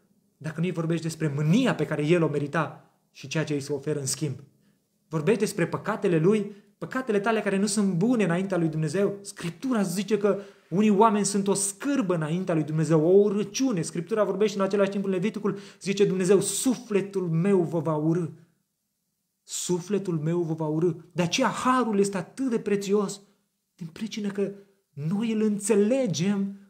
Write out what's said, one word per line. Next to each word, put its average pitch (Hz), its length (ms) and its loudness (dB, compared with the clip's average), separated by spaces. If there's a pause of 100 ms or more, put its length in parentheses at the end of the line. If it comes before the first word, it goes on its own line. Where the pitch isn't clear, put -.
(380)
dacă 131 220 -10
nu-i 180 120 0
vorbești 165 320 -2
despre 160 240 -4
mânia 156 480 2
pe 147 100 -2
care 147 200 -2
el 165 180 4
o 156 40 2
merita 143 680 -4 (180)
și - 160 -18
ceea 156 160 -2
ce 151 100 -4
îi 143 60 0
se 135 140 -6
oferă 143 260 -4
în 135 60 -6
schimb? 131 380 -6 (640)
Vorbești 160 320 0
despre 196 280 0
păcatele 190 500 -2
lui, 202 380 2 (220)
păcatele 226 420 -4
tale 220 220 0
care 196 160 -2
nu 196 80 2
sunt 202 280 2
bune 214 300 2
înaintea 185 340 0
lui 165 100 2
Dumnezeu. 156 540 -2
Scriptura 220 600 -4
zice 196 360 0
că 202 240 0 (280)
unii 208 200 4
oameni 208 360 6
sunt 202 220 0
o 196 60 2
scârbă 233 640 -2
înaintea 170 380 -2
lui 160 100 0
Dumnezeu, 156 420 2
o 170 40 4
urăciune. 208 720 4
Scriptura 190 420 -2
vorbește 196 340 0
în 202 60 0
același 196 260 2
timp 196 160 -4
în 196 40 0
Leviticul, 196 480 -2 (240)
zice 196 240 2
Dumnezeu, 185 360 4
„Sufletul 196 880 -2
meu 175 340 2
vă 160 160 -2
va 156 160 -2
urâ.” 160 320 0 (1160)
Sufletul 180 760 -4
meu 165 220 0
vă 160 120 -4
va 160 140 -4
urâ. 160 260 0 (180)
De 170 100 -2
aceea 202 280 0
harul 226 500 2
este 196 180 0
atât 254 320 -6
de 226 100 0
prețios, 196 640 -2 (540)
din 165 120 -12
pricină 208 440 -8
că 196 220 -2 (360)
noi 196 420 -2
îl 214 100 0
înțelegem 202 1160 2 (100)